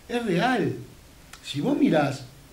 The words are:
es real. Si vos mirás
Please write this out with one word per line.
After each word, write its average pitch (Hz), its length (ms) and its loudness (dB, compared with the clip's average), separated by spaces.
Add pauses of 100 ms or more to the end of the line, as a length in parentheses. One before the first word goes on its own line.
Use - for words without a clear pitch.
es 240 200 -4
real. 196 480 2 (680)
Si 143 200 -6
vos 269 160 0
mirás 156 480 2 (260)